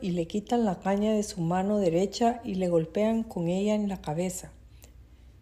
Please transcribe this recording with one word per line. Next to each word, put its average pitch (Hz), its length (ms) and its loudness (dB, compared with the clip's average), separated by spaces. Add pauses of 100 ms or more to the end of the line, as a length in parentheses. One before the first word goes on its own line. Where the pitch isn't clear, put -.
y 196 80 -2
le 170 160 -2
quitan 220 400 0
la 180 140 -2
caña 202 320 0
de 208 100 2
su 208 180 -8
mano 185 380 0
derecha 202 680 2
y 196 120 -6
le 185 120 0
golpean 202 540 2
con 180 260 -2
ella 202 260 2
en 208 140 0
la 202 140 -6
cabeza, 160 500 -4 (880)